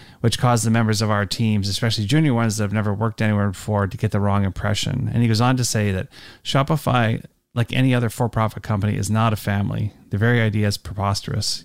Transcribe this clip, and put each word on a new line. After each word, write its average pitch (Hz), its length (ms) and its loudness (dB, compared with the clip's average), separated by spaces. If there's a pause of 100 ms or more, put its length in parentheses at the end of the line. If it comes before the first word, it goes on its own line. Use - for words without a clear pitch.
(220)
which - 180 0
cause 120 240 2
the 113 80 2
members 110 300 2
of 107 100 0
our 101 140 2
teams, 107 420 0
especially 107 380 -2
junior 143 280 2
ones 117 220 2
that 107 80 -2
have 101 80 -2
never 107 220 0
worked 107 280 -2
anywhere 104 280 2
before, 101 360 -2
to 92 120 -8
get 110 140 -2
the 104 100 0
wrong 101 240 2
impression." 104 640 -2
And 117 120 0
he 120 40 2
goes 113 140 2
on 123 160 2
to 127 80 -2
say 104 260 0
that 95 160 -4 (340)
Shopify, 123 800 0 (340)
like 117 160 -2
any 131 220 2
other 120 160 2
for-profit 110 540 -2
company, 104 340 0
is 101 140 -2
not 110 200 2
a 110 40 0
family. 101 580 -2 (160)
The 104 80 -2
very 117 240 4
idea 107 260 2
is 101 80 0
preposterous. - 880 -4